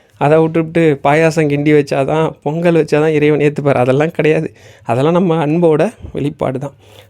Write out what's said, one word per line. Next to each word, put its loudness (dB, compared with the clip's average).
அதை 2
விட்டுவிட்டு 0
பாயாசம் 2
கிண்டி 0
வச்சாதான், 0
பொங்கல் 0
வச்சாதான் 0
இறைவன் 2
ஏத்துப்பார், 0
அதெல்லாம் 0
கிடையாது. -2
அதெல்லாம் -2
நம்ம 0
அன்போட 2
வெளிப்பாடு -6
தான். -10